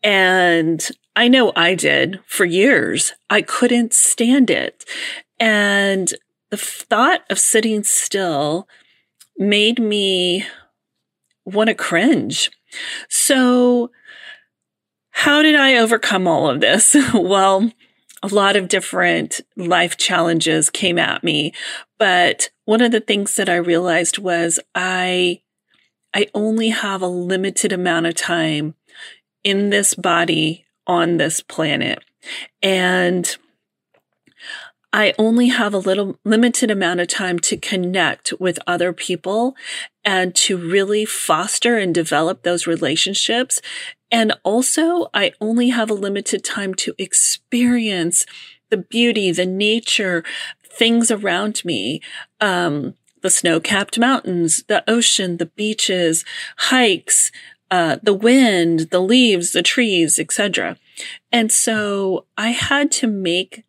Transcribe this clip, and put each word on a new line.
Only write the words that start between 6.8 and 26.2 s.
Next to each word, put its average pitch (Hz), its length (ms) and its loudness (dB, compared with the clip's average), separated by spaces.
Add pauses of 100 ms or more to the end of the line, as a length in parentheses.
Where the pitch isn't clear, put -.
of 190 80 -4
sitting 220 440 2
still 165 840 -2 (720)
made 208 400 2
me 196 680 -2 (1000)
want 208 240 0
to 214 40 -2
cringe. 170 800 0 (580)
So 247 800 2 (1200)
how 294 320 2
did 311 140 4
I 269 220 4
overcome 220 500 2
all 156 200 2
of 139 140 0
this? 131 340 4 (100)
<laughs> - 100 -2
Well, 196 560 2 (500)
a 196 60 -6
lot 202 280 2
of 190 120 0
different 175 720 -2 (160)
life 175 400 0
challenges 165 720 0
came 175 300 -2
at - 240 -2
me. - 300 -2 (440)
But 180 540 0 (140)
one 226 160 2
of 233 100 4
the 226 80 2
things 202 360 -4
that 185 140 -2
I 175 60 2
realized 170 640 0
was 170 400 -2 (160)
I, 180 680 -2 (720)
I 202 220 0